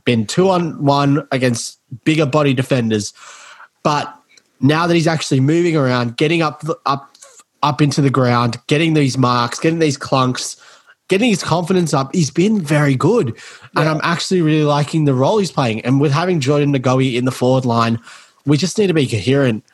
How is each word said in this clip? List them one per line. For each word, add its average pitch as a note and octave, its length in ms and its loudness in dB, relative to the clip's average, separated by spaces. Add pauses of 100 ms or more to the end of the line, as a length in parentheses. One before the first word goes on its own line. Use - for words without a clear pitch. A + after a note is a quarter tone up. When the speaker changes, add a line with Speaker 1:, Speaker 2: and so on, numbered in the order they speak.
Speaker 1:
been A2+ 220 0
two F#3 220 0
on F3 360 -2
one C#3+ 480 2
against B2 460 -2 (260)
bigger D#3 220 2
body C#3+ 280 2
defenders. A#2 580 -2 (680)
But D3 320 -2 (460)
now D#3 260 2
that E3+ 80 2
he's E3 140 2
actually D3+ 320 0
moving D#3+ 360 2
around, B2 400 0
getting E3 240 0
up, D3+ 220 -4 (240)
up, B3 300 -4 (480)
up D3 180 0
into C#3+ 180 2
the C#3 100 2
ground, A#2+ 480 2 (100)
getting D#3+ 260 2
these C3+ 240 0
marks, B2 400 0
getting E3 220 0
these D3 180 0
clunks, B2+ 560 -2 (540)
getting G3+ 220 2
his F#3 120 0
confidence F3 500 -2
up, C3+ 220 -2
he's E3+ 160 0
been G#3 300 0
very D3 340 0
good. D#3+ 340 0 (460)
And D3 120 0
Speaker 2:
Yeah. D#3 40 0
Speaker 1:
I'm D#3 140 -4
actually E3+ 360 -2
really D#3 220 2
liking D3 420 0
the C#3 100 2
role C3+ 240 2
he's F#3+ 120 -2
playing. A#2 300 -2
And C#3 200 0
with D3 120 2
having F3 260 0
Jordan C#3+ 340 0
Ngowi C3 440 0
in B2 80 -2
the B2+ 80 -2
forward B2+ 320 0
line, A#2 340 0 (480)
we D3 100 4
just E3 220 -2
need G#3 80 2
to F3+ 80 0
be D3 140 2
coherent. A#2 640 0